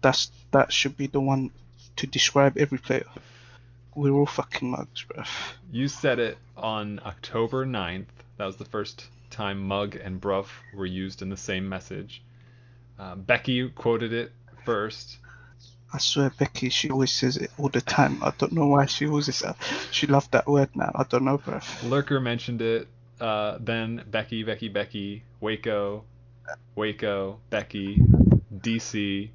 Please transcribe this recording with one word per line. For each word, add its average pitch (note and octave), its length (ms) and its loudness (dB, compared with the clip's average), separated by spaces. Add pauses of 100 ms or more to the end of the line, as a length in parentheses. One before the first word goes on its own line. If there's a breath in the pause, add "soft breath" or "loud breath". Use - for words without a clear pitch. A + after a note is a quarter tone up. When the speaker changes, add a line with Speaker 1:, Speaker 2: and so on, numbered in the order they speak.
Speaker 1:
That's, - 300 4 (200)
that - 220 4
should - 240 0
be C#3 100 -4
the C#3 140 0
one C3+ 300 0 (460)
to - 100 -4
describe C#3 520 4
every C#3+ 200 0
player. - 280 -2 (880 loud breath)
We're C#3+ 180 2
all C#3+ 140 6
fucking - 440 -4
mugs, - 380 -8
bruv. - 200 -12 (440 loud breath)
Speaker 2:
You B2+ 160 0
said C3 320 0
it A2+ 180 -2 (180)
on G#2 480 -4
October A2+ 640 -4
ninth. F#2+ 440 -6 (260)
That G2+ 100 -6
was G2 100 -6
the G2 80 -14
first - 420 -8 (240)
time G2 360 -4
mug G2+ 300 -2
and F#2 240 -8
bruv G2 260 0 (260)
were G2 140 -6
used F#2 340 -6
in F#2+ 100 -8
the G2 60 -8
same F#2+ 320 -4
message. F#2+ 540 -10 (760 soft breath)
Uh, F#2 180 -12
Becky B2 540 0
quoted A#2 420 0
it A#2 180 -4 (340)
first. A2 540 -4 (760 loud breath)
Speaker 1:
I C#3+ 60 -8
swear C#3 320 2
Becky, - 380 -2
she - 220 -2
always C3+ 220 2
says B2+ 240 0
it - 220 -6
all C#3+ 100 -2
the - 120 2
time. - 420 2
I D3 160 2
don't - 140 0
know D3+ 160 4
why C#3+ 180 6
she C#3+ 220 -2
always D3 180 0
says C3 140 -4
that. - 160 -6 (340 loud breath)
She - 160 0
loved C#3 260 4
that B2+ 140 4
word C#3 300 4
now. - 180 -2
I - 100 0
don't C3 200 2
know, C3+ 140 2
bruv. - 520 -8
Speaker 2:
Lurker C#3 300 0
mentioned A#2+ 420 -4
it. A2+ 240 0 (340)
Uh, G#2+ 400 -2
then A2+ 500 -4
Becky, A2 340 -4
Becky, A2 240 -4
Becky, G2+ 560 -4 (160)
Waco, G#2+ 640 -2 (720)
Waco, G#2 640 -2 (100)
Becky, G2+ 500 0 (640)
D A2+ 160 2
C G2+ 560 -2